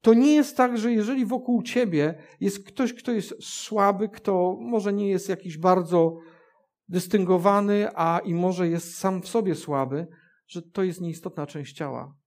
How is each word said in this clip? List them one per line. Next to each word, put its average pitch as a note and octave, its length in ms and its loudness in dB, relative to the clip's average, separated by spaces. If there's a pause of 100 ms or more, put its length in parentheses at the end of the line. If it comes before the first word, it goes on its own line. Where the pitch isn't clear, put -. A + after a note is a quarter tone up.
To A3+ 140 8
nie C#4 200 6
jest D4 220 2
tak, B3 220 2
że A#3 140 0
jeżeli A#3 340 0
wokół A#3+ 360 -2
ciebie E3 520 0 (260)
jest G3 260 -4
ktoś, B3 280 -4
kto - 180 -6
jest - 320 -6
słaby, G3+ 640 -2
kto F#3 520 -2
może A3 320 -2
nie G3+ 160 -2
jest F#3 200 -2
jakiś F3 300 -6
bardzo E3+ 600 4 (720)
dystyngowany, G3+ 1040 2
a E3 300 0
i E3+ 100 -2
może F3 340 0
jest E3+ 300 -6
sam F#3+ 240 -2
w - 60 -14
sobie G3 260 -2
słaby, C#3+ 520 -4 (400)
że F3 160 -14
to E3+ 200 -6
jest F3+ 180 -4
nieistotna E3 460 -8
część D3 300 -14
ciała. C#3 380 -10 (120)